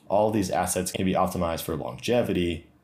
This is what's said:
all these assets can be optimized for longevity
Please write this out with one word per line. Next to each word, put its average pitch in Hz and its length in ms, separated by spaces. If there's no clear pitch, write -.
all 107 220
these 101 200
assets 92 400
can - 140
be 92 80
optimized 85 500
for 82 140
longevity 90 920